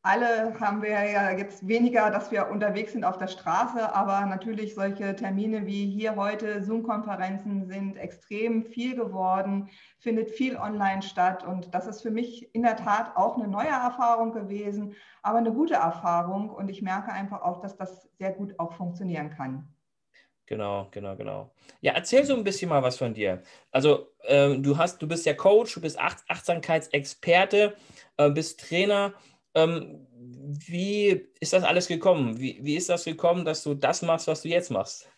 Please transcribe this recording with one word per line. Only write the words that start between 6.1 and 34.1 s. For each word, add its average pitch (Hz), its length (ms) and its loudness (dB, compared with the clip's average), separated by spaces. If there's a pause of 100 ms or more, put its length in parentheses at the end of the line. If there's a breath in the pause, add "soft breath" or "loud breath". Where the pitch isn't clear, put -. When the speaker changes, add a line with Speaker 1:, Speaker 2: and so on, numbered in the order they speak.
Speaker 1:
heute, 208 480 -2
Zoom-Konferenzen 202 1040 -4
sind 196 300 -8
extrem 220 680 -4
viel 247 300 -6
geworden, 196 760 -2 (280 loud breath)
findet 220 340 -2
viel 262 240 -2
online 196 460 -2
statt 185 440 0
und 180 280 -8
das 180 140 -2
ist 208 160 -12
für 220 80 -4
mich 233 440 -6
in 233 80 0
der 220 140 4
Tat 202 400 0
auch 311 180 4
eine 214 140 -2
neue 214 180 0
Erfahrung 247 640 2
gewesen, 202 640 -6 (280 loud breath)
aber 220 160 2
eine 226 120 2
gute 302 220 2
Erfahrung 175 800 0
und 196 180 -6
ich 196 120 -10
merke 196 300 -4
einfach 196 300 -8
auch, 175 180 -2
dass 196 160 -12
das 185 320 -14 (100)
sehr 190 140 -4
gut 196 280 -8
auch 170 140 -6
funktionieren 175 580 -6
kann. 135 360 -10 (800 soft breath)
Speaker 2:
Genau, 101 460 -6
genau, 98 260 -10
genau. 104 340 -10 (300 soft breath)
Ja, 123 120 2
erzähl 240 300 4
so 277 100 2
ein 226 120 0
bisschen 190 240 -4
mal 143 120 4
was 127 160 0
von 117 160 -4
dir. 98 280 -2 (300 soft breath)
Also, 139 360 6 (160)
ähm, 139 400 6
du 143 140 4
hast, 180 240 0
du 156 60 -6
bist 165 180 -4
ja 151 80 4
Coach, 214 400 6
du 175 80 -10
bist 156 180 -6
Ach-, - 300 -2
Achtsamkeitsexperte, 170 1500 2 (400 loud breath)
äh, 147 140 6
bist 156 320 -2
Trainer. 202 520 2 (420 soft breath)
Ähm, 160 580 2
wie 170 1160 -2 (100)
ist 160 120 -2
das 185 120 6
alles 175 240 4
gekommen? 160 520 2
Wie, 131 240 -6
wie 147 120 0
ist 180 140 -4
das 170 160 0
gekommen, 170 380 0
dass 156 200 -2
du 147 100 -2
das 139 300 0
machst, 165 240 0